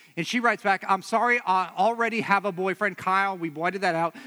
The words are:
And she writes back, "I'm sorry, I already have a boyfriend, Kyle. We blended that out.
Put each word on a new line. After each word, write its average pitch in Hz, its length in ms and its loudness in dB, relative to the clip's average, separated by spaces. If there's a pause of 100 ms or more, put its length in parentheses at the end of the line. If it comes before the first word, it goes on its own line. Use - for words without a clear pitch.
(160)
And 165 100 -4
she 240 140 -2
writes 226 240 0
back, 196 240 0
"I'm 190 120 2
sorry, 240 460 2
I 185 320 2
already 226 440 2
have 196 220 2
a 202 60 -2
boyfriend, 185 480 -4
Kyle. 190 400 0
We 165 120 -6
blended 180 320 -4
that 180 120 2
out. 165 220 0 (100)